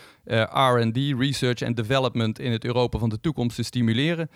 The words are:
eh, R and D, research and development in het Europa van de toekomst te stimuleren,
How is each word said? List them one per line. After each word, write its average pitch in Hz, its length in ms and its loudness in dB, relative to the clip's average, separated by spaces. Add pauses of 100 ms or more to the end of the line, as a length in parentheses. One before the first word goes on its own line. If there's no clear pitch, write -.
(240)
eh, 113 180 0
R 123 400 2
and 113 120 2
D, 120 40 0
research 131 640 0
and 117 140 -2
development 117 640 0
in 127 120 -4
het 113 140 -4
Europa 120 320 0
van 113 120 0
de 110 100 -6
toekomst 123 360 -2
te 120 80 -4
stimuleren, 135 720 0